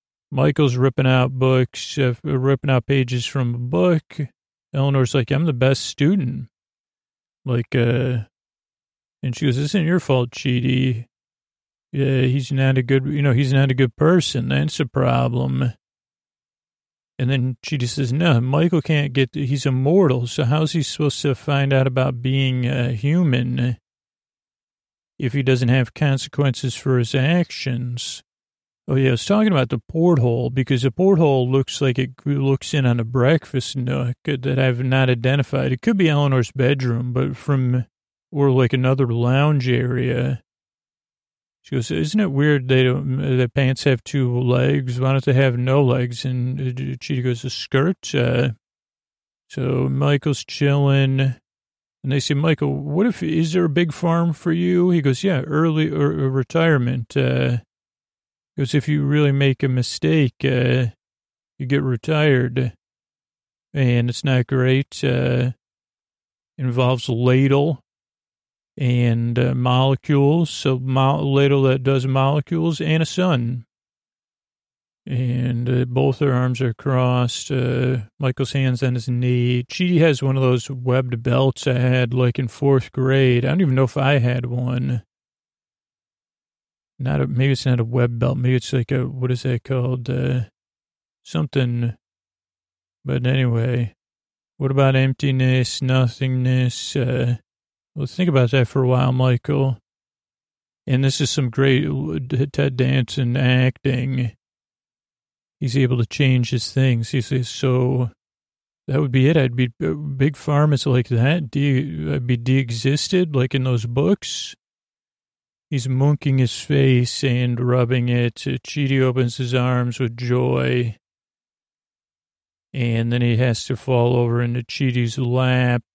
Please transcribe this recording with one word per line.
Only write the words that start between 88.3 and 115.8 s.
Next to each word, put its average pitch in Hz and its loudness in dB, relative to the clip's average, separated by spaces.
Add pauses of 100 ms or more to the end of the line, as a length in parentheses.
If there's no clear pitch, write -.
Maybe 127 0
it's - -4
like 127 -2
a, 131 -2
what 127 -6
is 123 -4
that 123 -4
called? 127 -4
Uh, 127 -2 (800)
something. 120 -2 (1080)
But 127 -4
anyway, 123 -2 (640)
what 135 -2
about 135 2
emptiness, 131 0
nothingness? 127 0
Uh, 123 0 (580)
well, 135 -6
think 180 -2
about 131 4
that 131 2
for 135 -2
a 127 2
while, 127 2
Michael. 127 0 (1080)
And 131 2
this 135 0
is 143 0
some 127 -2
great 135 2 (640)
Ted 139 -2
Danson 127 -2
acting. 127 0 (1300)
He's 131 -2
able 127 2
to 117 0
change 127 2
his - -4
things. 127 0
He 131 -2
says, 127 -4
"So 127 0 (760)
that 135 0
would 143 -2
be 131 4
it. 165 4
I'd 127 2
be, 127 0 (120)
uh, 156 -2
big 143 -2
pharma's 147 0
like 127 0
that. 131 0
De-, 143 -2
I'd 135 -4
be 123 0
de-existed, 135 0
like 131 0
in 131 0
those 123 0
books." 143 -2 (1160)
He's 131 -4